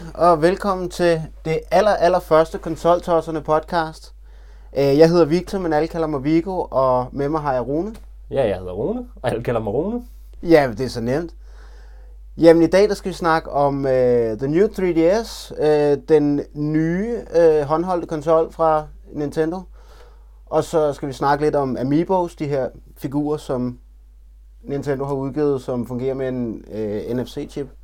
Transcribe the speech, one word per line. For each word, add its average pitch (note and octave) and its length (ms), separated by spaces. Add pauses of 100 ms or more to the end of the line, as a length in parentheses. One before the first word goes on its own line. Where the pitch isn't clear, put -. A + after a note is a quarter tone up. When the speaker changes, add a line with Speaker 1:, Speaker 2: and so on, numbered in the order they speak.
(140)
Speaker 1:
og E3 280
velkommen F#3 480
til E3+ 320 (240)
det D#3+ 140 (120)
aller, G3+ 200
allerførste E3+ 640
Konsoltosserne E3 840
podcast. D#3+ 720 (640)
Øh, C#3 200
jeg D#3+ 120
hedder E3+ 160
Victor, F3 340
men E3 140
alle D3+ 140
kalder E3 200
mig D3 160
Viggo, E3 480
og B2+ 400
med C#3 180
mig D#3 120
har C#3+ 120
jeg A#2+ 140
Rune. F3 280 (360)
Speaker 2:
Ja, B2 160
jeg F#2+ 100
hedder F#2 160
Rune, F#3+ 320 (160)
og B2+ 80
alle A2+ 140
kalder A#2 180
mig G#2 120
Rune. G3+ 280 (420)
Speaker 1:
Ja, D3+ 340
det C3 80
er A#2 40
så A#2+ 120
nemt. C#3+ 300 (1040)
Jamen, E3 260
i D#3+ 40
dag, F#3+ 220
der G3+ 60
skal G3 140
vi E3+ 60
snakke D#3+ 360
om, C#3 340
øh, B2 520
The C3+ 100
New E3+ 200
three F#3 260
D E3 320
S, - 340
øh, D3 380 (120)
den D3 320 (120)
nye, D#3+ 640 (220)
øh, D#3+ 240
håndholdte E3 460
konsol D#3+ 440
fra D#3 340 (280)
Nintendo. D#3+ 460 (840)
Og D#3 180
så D3+ 300
skal D3 140
vi C3+ 60
snakke C#3+ 320
lidt D3 100
om C3 220
Amiibos, E3+ 580
de D#3 120
her C#3 220 (280)
figurer, D3 400
som B2 400 (840)
Nintendo C#3 420
har C#3 100
udgivet, C#3 460
som B2 260
fungerer B2+ 260
med C3+ 140
en, B2 440
øh, G#2 300 (160)
N A#2+ 80
F - 40
C-chip. C#3+ 380 (160)